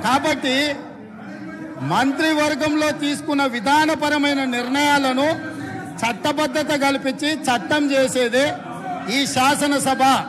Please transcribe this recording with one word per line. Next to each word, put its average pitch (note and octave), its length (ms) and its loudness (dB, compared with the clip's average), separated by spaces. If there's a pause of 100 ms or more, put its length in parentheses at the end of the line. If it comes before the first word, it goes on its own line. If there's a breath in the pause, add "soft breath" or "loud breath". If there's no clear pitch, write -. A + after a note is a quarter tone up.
కాబట్టి C#4 520 0 (1400)
మంత్రివర్గంలో D4+ 960 2 (140)
తీసుకున్న C#4+ 400 0 (120)
విధానపరమైన D4 840 2 (140)
నిర్ణయాలను C4+ 720 2 (760)
చట్టబద్ధత D4 680 -2 (120)
కల్పించి C4+ 460 0 (180)
చట్టం D4 360 2 (100)
చేసేదే B3+ 520 2 (680)
ఈ C#4 40 2 (160)
శాసనసభ. C4+ 680 2 (260)